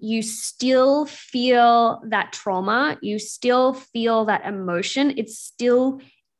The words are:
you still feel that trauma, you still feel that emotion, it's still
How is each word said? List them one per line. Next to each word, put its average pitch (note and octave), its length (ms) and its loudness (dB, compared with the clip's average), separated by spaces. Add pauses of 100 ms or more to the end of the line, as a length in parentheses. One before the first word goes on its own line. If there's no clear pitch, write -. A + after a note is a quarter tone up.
you A3 200 -2
still C4 840 0
feel A#3+ 1040 2
that G#3 240 -4
trauma, G#3 680 -2
you G#3 160 -4
still B3 560 0
feel A3+ 520 -2
that G#3 200 -2
emotion, G3 720 -2
it's - 220 -8
still B3+ 640 0 (380)